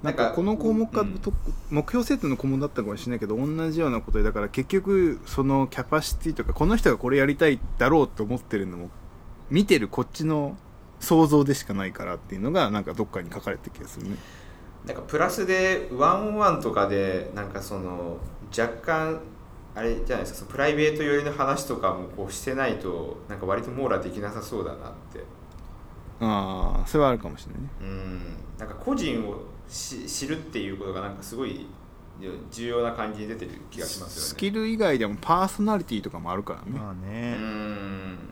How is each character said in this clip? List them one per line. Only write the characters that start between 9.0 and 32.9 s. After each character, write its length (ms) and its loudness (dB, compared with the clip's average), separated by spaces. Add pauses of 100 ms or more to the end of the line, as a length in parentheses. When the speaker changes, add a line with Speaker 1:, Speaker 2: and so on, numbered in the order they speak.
Speaker 1:
見 160 6
て 120 8
る 120 2
こ 140 2
っ 60 0
ち 160 -4
の 300 2 (460)
想 260 8
像 160 8
で 100 4
し 120 -2
か 80 -6
な 120 0
い 60 -2
か 140 -8
ら 100 -4
っ 20 -8
て 160 -10
い 40 -6
う 40 -4
の 120 0
が、 180 4
な 80 2
ん 60 -2
か 80 -6
ど 100 0
っ 40 0
か 140 -4
に 80 -10
書 120 -10
か 100 -4
れ 60 -4
て 80 -14
る 100 -12
気 60 -14
が 80 -12
す 100 -12
る 100 -6
ね。 60 -4 (680)
Speaker 2:
な 80 -6
ん 20 -6
か 60 -8
プ 160 -4
ラ 120 4
ス 160 -2
で、 460 4
ワ 220 6
ン 160 0
オ 20 -2
ン 60 0
ワ 140 6
ン 100 2
と 100 0
か 160 4
で、 480 2
な 80 -6
ん 60 -6
か 120 -6
そ 160 -6
の、 420 -6 (380)
若 180 2
干、 440 0 (560)
あ 60 -6
れ 140 2
じ 180 -2
ゃ 20 0
な 60 -2
い 40 -4
で 20 -8
す 40 -8
か、 80 -12
そ 60 -12
の 60 -14
プ 80 -6
ラ 100 4
イ 80 2
ベ 140 6
ー 60 -4
ト 60 -2
寄 140 4
り 80 2
の 80 -2
話 320 0
と 100 -2
か 180 2
も 220 -6
こ 140 -6
う 20 -8
し 80 -8
て 160 -4
な 140 2
い 100 -2
と、 380 -6 (100)
な 80 -8
ん 40 -10
か 60 -4
割 180 0
と 60 -6
網 200 -2
羅 100 4
で 120 -4
き 100 -6
な 100 -6
さ 100 -6
そ 200 -6
う 20 -2
だ 140 -6
な 140 -12
っ 0 - (200)
て。 140 -12 (960)
Speaker 1:
あ 640 2
ー、 20 -4
そ 120 2
れ 40 8
は 60 6
あ 20 4
る 80 0
か 80 -8
も 100 -8
し 100 -14
れ 60 -12
な 60 -8
い 40 -6
ね。 60 -8 (120)
Speaker 2:
う 20 -8
ん。 360 -6 (380)
な 80 -10
ん 40 -10
か 60 -10
個 200 -2
人 320 0
を 140 -6 (280)
し-、 380 -10
知 200 -6
る 100 -2
っ 40 -10
て 180 -8
い 120 -4
う 60 -6
こ 80 -8
と 80 -6
が 80 -4
な 80 -6
ん 60 -10
か 80 -14
す 120 -12
ご 100 -4
い 220 -8 (840)
重 160 -8
要 160 0
な 80 0